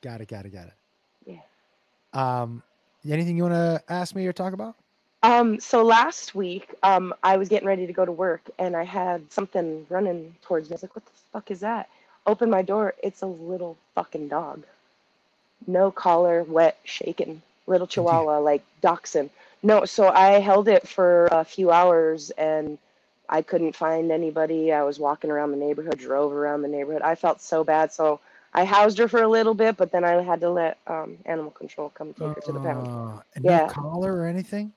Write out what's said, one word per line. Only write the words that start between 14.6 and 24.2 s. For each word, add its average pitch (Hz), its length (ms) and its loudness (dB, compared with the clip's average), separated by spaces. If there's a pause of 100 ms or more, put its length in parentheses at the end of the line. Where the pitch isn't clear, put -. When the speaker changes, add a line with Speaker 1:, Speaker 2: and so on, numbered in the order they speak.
Speaker 2:
No 185 240 2
collar, 170 520 2
wet, 160 420 2
shaken. - 560 -8 (260)
Little 185 180 2
Speaker 1:
Good - 100 -10
deal. 175 100 0
Speaker 2:
chihuahua, 160 340 2
like, 147 240 2 (180)
dachshund. 165 480 0 (320)
No, 208 240 4
so 196 240 2
I 196 300 8
held 196 300 4
it 190 180 6
for 175 440 4
a 165 120 2
few 185 260 0
hours 165 640 4
and 156 460 -4 (500)
I 156 140 0
couldn't 165 340 -2
find 160 360 -2
anybody. 160 600 0